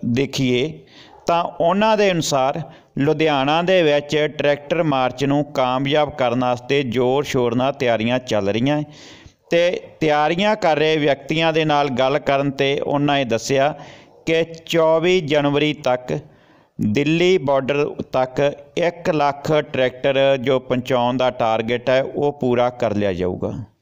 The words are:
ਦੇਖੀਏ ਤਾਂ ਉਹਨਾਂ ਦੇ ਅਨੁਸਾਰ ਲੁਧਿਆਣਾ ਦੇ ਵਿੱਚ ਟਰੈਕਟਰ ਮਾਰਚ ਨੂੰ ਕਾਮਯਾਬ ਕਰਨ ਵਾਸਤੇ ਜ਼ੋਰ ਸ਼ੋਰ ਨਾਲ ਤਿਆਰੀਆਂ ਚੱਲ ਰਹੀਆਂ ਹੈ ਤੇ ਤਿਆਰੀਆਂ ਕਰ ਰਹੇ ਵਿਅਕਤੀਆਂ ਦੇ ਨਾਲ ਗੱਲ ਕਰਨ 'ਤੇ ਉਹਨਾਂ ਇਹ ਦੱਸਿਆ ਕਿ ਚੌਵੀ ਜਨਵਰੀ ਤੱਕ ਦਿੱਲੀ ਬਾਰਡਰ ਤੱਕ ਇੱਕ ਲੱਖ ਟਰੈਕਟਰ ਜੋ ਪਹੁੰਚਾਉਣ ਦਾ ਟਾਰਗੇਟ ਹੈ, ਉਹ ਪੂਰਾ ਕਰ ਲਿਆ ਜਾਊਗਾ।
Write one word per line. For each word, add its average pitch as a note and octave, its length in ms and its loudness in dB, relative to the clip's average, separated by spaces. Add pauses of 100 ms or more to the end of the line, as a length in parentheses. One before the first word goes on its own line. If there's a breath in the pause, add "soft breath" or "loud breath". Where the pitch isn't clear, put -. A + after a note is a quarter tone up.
ਦੇਖੀਏ C3 720 -2 (480 loud breath)
ਤਾਂ E3+ 180 0
ਉਹਨਾਂ G3+ 520 0
ਦੇ G3+ 140 2
ਅਨੁਸਾਰ D3+ 500 -2 (380 loud breath)
ਲੁਧਿਆਣਾ D3+ 640 0
ਦੇ F#3 200 4
ਵਿੱਚ D3 340 2 (220)
ਟਰੈਕਟਰ C#3+ 440 0
ਮਾਰਚ C3+ 420 0
ਨੂੰ C#3+ 200 0
ਕਾਮਯਾਬ C#3 680 0
ਕਰਨ B2+ 300 -2
ਵਾਸਤੇ B2 420 0
ਜ਼ੋਰ C3 420 0
ਸ਼ੋਰ B2 300 -2
ਨਾਲ C3 180 0
ਤਿਆਰੀਆਂ A#2+ 460 0
ਚੱਲ G#2+ 300 -2
ਰਹੀਆਂ B2 300 0
ਹੈ D3+ 60 -4 (680 loud breath)
ਤੇ F3 300 2 (200)
ਤਿਆਰੀਆਂ D#3 560 2
ਕਰ E3+ 200 2
ਰਹੇ D#3 200 2
ਵਿਅਕਤੀਆਂ D#3 560 0
ਦੇ D#3 120 2
ਨਾਲ D3 240 2
ਗੱਲ C3 300 0
ਕਰਨ C#3 320 0
'ਤੇ C#3 300 0
ਉਹਨਾਂ C#3+ 380 0
ਇਹ C#3 80 0
ਦੱਸਿਆ C3 480 0 (520 loud breath)
ਕਿ D#3+ 160 0 (240)
ਚੌਵੀ E3 540 2
ਜਨਵਰੀ D3 540 0
ਤੱਕ B2+ 380 -2 (680 soft breath)
ਦਿੱਲੀ D#3+ 600 2
ਬਾਰਡਰ C#3 460 0 (280)
ਤੱਕ C3 280 -2 (360)
ਇੱਕ E3+ 340 -2
ਲੱਖ C#3+ 420 0
ਟਰੈਕਟਰ C#3 840 0
ਜੋ C3 220 0
ਪਹੁੰਚਾਉਣ B2+ 580 0
ਦਾ B2+ 140 2
ਟਾਰਗੇਟ A#2 600 -2
ਹੈ, C3 120 4
ਉਹ C#3+ 300 -2
ਪੂਰਾ B2 380 2
ਕਰ A2+ 240 -2
ਲਿਆ G2+ 180 0
ਜਾਊਗਾ। F2+ 400 -4 (300)